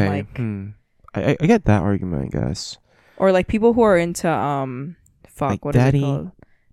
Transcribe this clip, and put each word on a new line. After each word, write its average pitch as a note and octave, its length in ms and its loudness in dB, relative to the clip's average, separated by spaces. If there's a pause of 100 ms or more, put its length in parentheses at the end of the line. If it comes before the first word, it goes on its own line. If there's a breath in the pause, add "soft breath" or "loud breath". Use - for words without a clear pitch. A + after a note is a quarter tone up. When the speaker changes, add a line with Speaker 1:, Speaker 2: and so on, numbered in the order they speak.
Speaker 1:
Okay. G2 80 2
Speaker 2:
like G2 280 -6
Speaker 1:
Hmm. G#2 300 -6 (480)
I, G#2 60 -2 (100)
I, - 100 -2
I D#3 60 2
get A3 180 2
that G#2 160 4
argument, F2+ 520 -2
I - 40 -4
guess. B1+ 400 -6 (400 soft breath)
Speaker 2:
Or, F#3+ 140 4
like, F#3 160 2
people A3+ 260 2
who A#3+ 80 2
are G#3 160 6
into, E3+ 320 -2
um, C3+ 680 -4 (300)
fuck, - 220 -4
Speaker 1:
Like - 160 -4
Speaker 2:
what C#3+ 100 -2
is B2 60 6
Speaker 1:
daddy? C3+ 180 4
Speaker 2:
it - 20 0
called? C#3+ 300 -4 (420 soft breath)